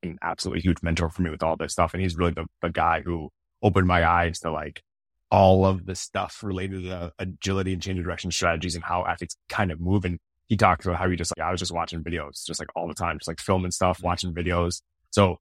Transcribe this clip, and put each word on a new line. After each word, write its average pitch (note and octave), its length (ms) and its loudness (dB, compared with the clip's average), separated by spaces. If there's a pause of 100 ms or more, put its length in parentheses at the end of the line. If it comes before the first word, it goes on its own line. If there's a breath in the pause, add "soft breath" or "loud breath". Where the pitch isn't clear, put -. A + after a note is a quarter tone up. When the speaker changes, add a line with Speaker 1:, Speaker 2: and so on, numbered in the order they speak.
Speaker 1:
an F2 200 -8
absolutely E2 400 -4
huge F2 200 2
mentor E2 280 0
for F#2 120 -2
me E2+ 80 0
with D2+ 120 -6
all D#2+ 140 0
this D#2 160 -4
stuff. E2+ 220 2
And F2+ 80 -2
he's F2+ 140 -2
really F2 160 2
the, D#2+ 140 -6 (160)
the F2 80 -2
guy E2 320 2
who E2+ 280 -6 (320)
opened F#2+ 240 4
my F2 200 4
eyes E2+ 340 2
to, E2 100 -4
like, D2+ 320 -8 (480)
all F#2+ 360 8
of F#2 200 0
the F#2 80 -8
stuff - 480 -6
related F#2+ 420 -6
to F2+ 340 -8
agility F#2+ 540 -2
and F2+ 100 -4
change F#2+ 160 -4
of F2 60 -2
direction F2 260 -6
strategies E2 440 0
and E2+ 100 -8
how F2 200 -2
athletes F2+ 320 -6 (120)
kind G2 240 0
of D#2+ 80 -8
move. F#2 240 2
And F2+ 140 -2 (280)
he A2+ 100 0
talks F#2+ 300 4
about F2 120 0
how F#2 120 0
he F2+ 60 0
just, E2+ 200 -4
like, D#2+ 100 -4
I F2 40 -2
was F#2 100 -2
just E2+ 120 -6
watching E2+ 300 -4
videos D#2 420 -8
just, E2 160 -8
like, D#2+ 140 -10
all E2+ 140 -4
the D2+ 60 -8
time, E2 240 -4
just, - 100 -16
like, E2 120 -8
filming F#2 300 0
stuff, F2+ 280 2
Speaker 2:
Mm-hmm. F2 80 -4
Speaker 1:
watching F2 280 -2
videos. F2 480 0 (280)
So G2 300 4